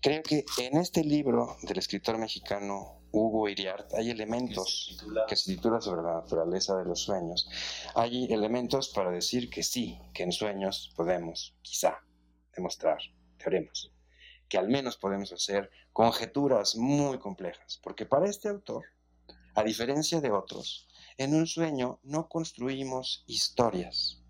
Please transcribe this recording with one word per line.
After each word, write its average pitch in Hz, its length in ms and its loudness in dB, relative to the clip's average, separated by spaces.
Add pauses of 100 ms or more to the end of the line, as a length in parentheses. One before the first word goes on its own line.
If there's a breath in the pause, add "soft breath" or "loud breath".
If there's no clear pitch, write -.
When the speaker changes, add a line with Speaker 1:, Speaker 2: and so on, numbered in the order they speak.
Speaker 1:
creo 151 220 4
que 151 220 2 (140)
en 127 200 2
este 165 260 2
libro 120 580 4
del - 160 -2
escritor 101 380 -2
mexicano 101 840 -6 (100)
Hugo 107 380 4
Iriart 98 440 -4
hay 113 160 0
elementos 110 800 -4
Speaker 2:
Que 90 80 -14
se - 80 -14
titula 110 240 0
Speaker 1:
que 101 80 0
se 95 180 0
titula 113 280 2
Sobre 87 200 -2
la 85 120 0
naturaleza 85 640 0
de 90 100 -2
los 87 160 -2
sueños. 85 460 -2 (460 loud breath)
Hay 120 380 2
elementos 113 560 2
para 92 220 0
decir 120 400 -2
que 104 120 -4
sí, - 380 -2 (140)
que - 80 -4
en 180 100 0
sueños 98 640 -2
podemos, 165 640 -2
quizá, - 380 0 (560)
demostrar 82 440 0 (380)
teoremas, - 540 -2 (580 loud breath)
que - 80 0
al 95 120 4
menos 127 280 2
podemos 98 380 -2
hacer 98 360 0 (220 soft breath)
conjeturas 117 840 4
muy 139 420 2
complejas, - 640 -8
porque - 240 -8
para 151 220 0
este 208 200 -6
autor, 196 360 -8 (680 loud breath)
a 107 80 4
diferencia 139 600 2
de 131 80 2
otros, - 580 -4 (300 loud breath)
en 139 160 2
un 160 120 6
sueño 147 560 -2
no 151 260 -4
construimos 135 960 -4
historias - 1040 0